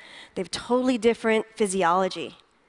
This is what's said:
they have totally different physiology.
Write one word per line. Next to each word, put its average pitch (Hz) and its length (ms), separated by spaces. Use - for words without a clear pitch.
they 196 60
have 175 100
totally 254 480
different 220 560
physiology. 185 840